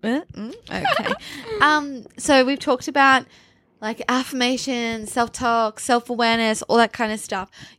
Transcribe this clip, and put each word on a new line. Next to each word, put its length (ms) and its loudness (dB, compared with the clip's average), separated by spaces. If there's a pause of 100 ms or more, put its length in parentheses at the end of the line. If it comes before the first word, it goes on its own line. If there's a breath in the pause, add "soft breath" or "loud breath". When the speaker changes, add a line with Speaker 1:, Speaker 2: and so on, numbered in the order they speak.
Speaker 1:
uh, 180 -2 (120)
mm, 220 -12 (160)
okay." 460 -2
Speaker 2:
<laughs> 60 -20 (380 loud breath)
Speaker 1:
Um, 440 0 (120)
so 260 6
we've 160 0
talked 300 -2
about, 360 4 (540 soft breath)
like, 300 -8
affirmation, 960 -2
self-talk, 720 0
self-awareness, 840 2
all 140 2
that 140 6
kind 220 -2
of 80 -6
stuff. 280 -6 (300 loud breath)